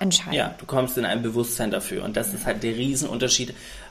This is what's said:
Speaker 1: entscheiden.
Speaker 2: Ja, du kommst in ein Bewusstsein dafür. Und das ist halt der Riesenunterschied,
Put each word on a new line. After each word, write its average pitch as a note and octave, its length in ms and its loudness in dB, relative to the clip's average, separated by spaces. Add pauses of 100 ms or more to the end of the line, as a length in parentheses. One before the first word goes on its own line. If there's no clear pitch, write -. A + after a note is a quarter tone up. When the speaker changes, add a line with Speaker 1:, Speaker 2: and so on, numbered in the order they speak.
Speaker 1:
entscheiden. F3+ 340 2
Speaker 2:
Ja, C#3 240 0
du - 80 -14
kommst B2+ 320 2
in A#2 60 2
ein G#2+ 180 2
Bewusstsein A#2 480 0
dafür. G2 340 -2
Und G2+ 120 -2
das G#2 180 0
ist - 120 -4
halt A2 180 0
der A2+ 100 0
Riesenunterschied, B2+ 800 0 (360)